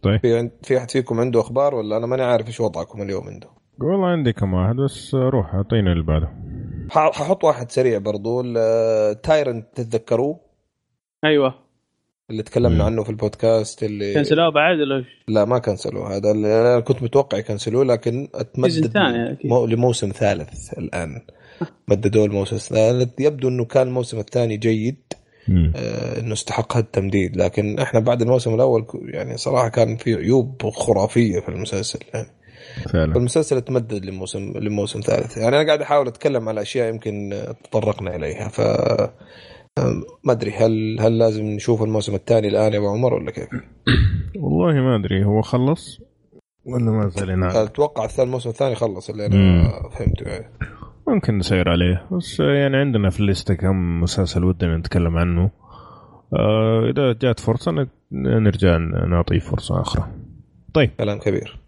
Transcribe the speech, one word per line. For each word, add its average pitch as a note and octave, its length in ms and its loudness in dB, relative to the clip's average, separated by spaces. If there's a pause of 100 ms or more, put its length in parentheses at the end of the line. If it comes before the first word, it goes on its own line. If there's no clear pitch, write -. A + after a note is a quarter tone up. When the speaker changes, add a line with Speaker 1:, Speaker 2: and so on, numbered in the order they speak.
Speaker 1:
طيب. G#2 160 4
Speaker 2:
في A#2 180 4
عند-، A#2 140 -4 (100)
في B2+ 160 0
أحد B2 120 -6
فيكم B2 300 -2
عنده A#2+ 200 2
أخبار C3+ 340 0
ولا G#2+ 220 -2
أنا A2+ 100 -4
ماني C3 160 -2
عارف A#2+ 240 2
إيش A#2+ 140 -10
وضعكم G#2 420 -4
اليوم G2 260 -6
عنده؟ F#2+ 200 -18 (320)
Speaker 1:
والله F3+ 260 0
عندي D#3 260 0
كم F#2+ 220 -2
واحد، F#2+ 220 2
بس - 380 -4
روح، B2+ 400 0
أعطينا G2 380 2
اللي E2 120 0
بعده. D#2 240 0 (640)
Speaker 2:
ح-، D#3 220 4
ححط D#3+ 320 -2
واحد B2 260 0
سريع B2+ 280 2
برضو، G#2+ 460 -4
ال-، A2+ 760 2
تايرنت، C3+ 540 0
تتذكروه؟ A#2+ 680 -2 (840)
Speaker 3:
أيوة. C#3+ 300 4 (760)
Speaker 2:
اللي A2 120 -6
تكلمنا A#2+ 320 2
Speaker 1:
مم. E2 80 4
Speaker 2:
عنه A2 200 0
في G#2+ 80 -6
البودكاست G#2+ 720 -2
اللي G2+ 320 -4
Speaker 3:
كنسلوه D#3 360 4
بعد D3+ 300 2
ولا C#3 160 0
إيش؟ B2+ 100 -4 (220)
Speaker 2:
لا، G#2+ 160 4
ما A#2+ 140 2
كنسلوه G2+ 580 -4
هذا، G2+ 140 0
اللي G#2+ 300 2
أنا A#2+ 200 4
كنت B2 220 0
متوقع A#2+ 360 0
يكنسلوه، A2 460 -2
لكن A#2+ 500 0
أتمدد - 360 0
Speaker 3:
سيزن D#3+ 180 0
ثاني، B2 440 0
أكيد. B2 180 -4
Speaker 2:
مو-، A#2+ 160 4
لموسم A#2 420 2
ثالث G2 720 -4
الآن. E2 420 -8 (680)
مددوه G#2+ 360 2
الموسم G2+ 320 -2
الثالث. A#2+ 640 0
يبدو C3+ 280 0
إنه B2 160 -2
كان C3 240 2
الموسم B2 300 -6
الثاني A2+ 380 -2
جيد. A2+ 400 0 (520)
Speaker 1:
مم. E2+ 280 4
Speaker 2:
آه، A#1 440 -6
إنه A2+ 120 -6
استحق - 440 -4
هالتمديد، G2 600 0
لكن G#2 420 0
إحنا B2+ 220 2
بعد A#2+ 220 2
الموسم A#2+ 320 2
الأول A#2+ 280 2
ك-، A2+ 120 -12 (200)
يعني B2 220 -8
صراحة B2 320 0
كان A2+ 280 0
في A#2 180 -2
عيوب B2+ 480 0
خرافية G#2+ 760 0
في - 80 -10
المسلسل، F#2 500 -6 (160)
يعني. - 140 -8 (640)
Speaker 1:
فعلا. D#2+ 220 2
Speaker 2:
فالمسلسل B2+ 420 0
اتمدد A2+ 480 -4
لموسم، F#2+ 540 -8
لموسم G#2 420 -4
ثالث. - 360 -2
يعني A#2 200 2
أنا D3+ 100 2
قاعد D3+ 140 2
أحاول C#3+ 280 0
أتكلم A#2 400 -2
على G#2+ 140 -4
أشياء A#2 260 -2
يمكن G#2 420 -6 (340)
تطرقنا G#2 520 -2
إليها، E2 320 -6
ف-، A2 640 0 (1120)
ما B2+ 80 4
أدري، A2 180 0
هل، A2 500 0
هل A2+ 180 4
لازم A2 260 2
نشوف G#2+ 380 0
الموسم A2 320 -2
الثاني G#2+ 340 2
الآن G#2+ 240 2
يا G#2 60 0
أبو G#2 100 0
عمر A#2 260 2
ولا - 160 -4
كيف؟ - 180 -10 (520)
Speaker 1:
<clears throat> - 420 0
والله D3+ 380 2
ما B2+ 160 4
أدري، G2 280 0
هو G#2 160 4
خلص C3 600 -2 (640)
ولا A#2+ 260 0
ما G#2+ 180 0
زال F#2+ 220 -4
ينعاد؟ F#2 260 0
Speaker 2:
أتوقع A2+ 480 0
الثاني، B2+ 220 0
الموسم B2 240 -6
الثاني B2+ 240 -2
خلص G#2 360 -6
اللي G#2+ 160 -6
أنا G2 100 4
Speaker 1:
مم. F2+ 540 4
Speaker 2:
فهمته، - 380 -4
يعني. - 180 -10 (600)
Speaker 1:
ممكن E3+ 300 0
نسير F2+ 300 2
عليه، F2 440 2
بس - 280 -6
يعني C#3 360 2
عندنا A#2 340 2
في F2+ 100 -4
الليستة G2 340 0
كم F2 460 0
مسلسل F2 440 0
ودنا F2 320 0
نتكلم E2+ 400 0
عنه. F2 340 2 (840)
آه، A2 580 2
إذا C3+ 220 2
جات A#2 280 0
فرصة A#2+ 320 -2
نت-، C#3 160 -2 (240)
نرجع G#2+ 640 4
ن-، E2+ 340 0
نعطيه E2+ 280 2
فرصة - 420 -4
أخرى. - 260 -2 (680)
طيب. C#3+ 240 4
Speaker 2:
كلام G#2 200 -2
كبير. - 500 -4